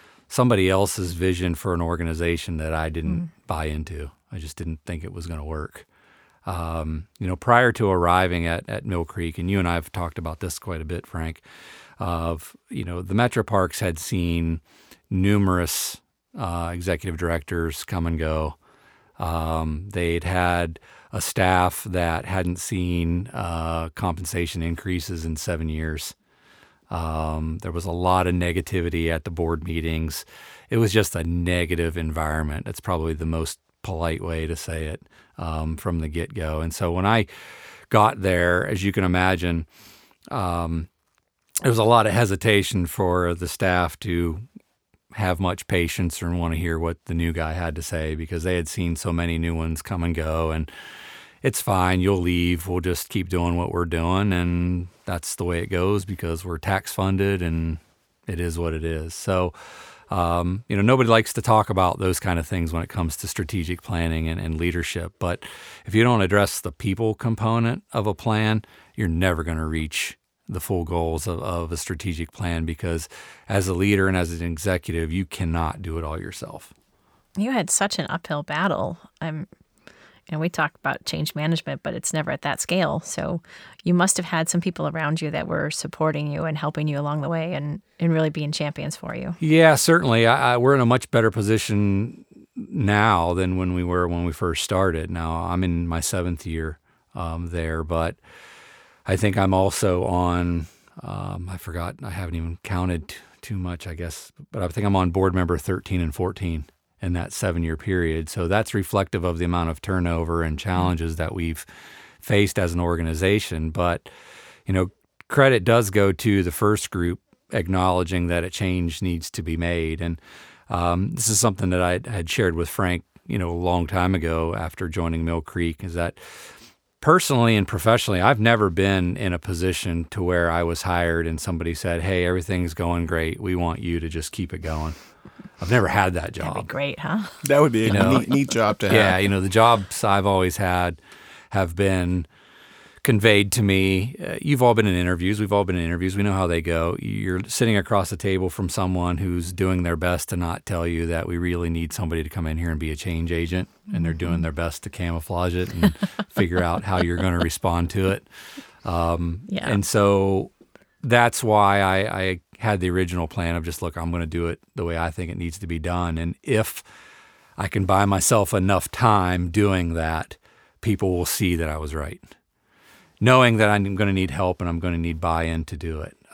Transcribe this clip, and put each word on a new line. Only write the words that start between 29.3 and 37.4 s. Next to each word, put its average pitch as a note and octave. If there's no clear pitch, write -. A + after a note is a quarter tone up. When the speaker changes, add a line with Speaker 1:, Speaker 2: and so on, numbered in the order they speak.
Speaker 1:
board E2
meetings. D#2+
It A#2
was A2
just G#2+
a E2
negative E2+
environment. D#2
That's -
probably D#2+
the D#2+
most D#2+
polite E2
way E2
to D#2+
say D#2+
it, D#2
um, D#2+
from E2
the D#2
get-go. D#2
And E2
so E2+
when F#2
I A2